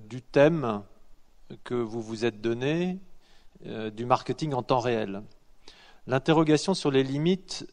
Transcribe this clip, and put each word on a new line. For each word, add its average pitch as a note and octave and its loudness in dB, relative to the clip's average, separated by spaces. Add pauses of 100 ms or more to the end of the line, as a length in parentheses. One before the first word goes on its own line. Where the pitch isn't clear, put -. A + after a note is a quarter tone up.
du B2 -12
thème C#3 4 (840)
que B2 -4
vous A#2 -4
vous A2 -6
êtes A2 -2
donné, D3 -2 (680)
euh, A2 -8
du A2 -8
marketing B2+ 0
en B2 -2
temps C3 2
réel. A2 -2 (840)
L'interrogation D3+ 4
sur D3+ 0
les C3+ 4
limites, D3+ -2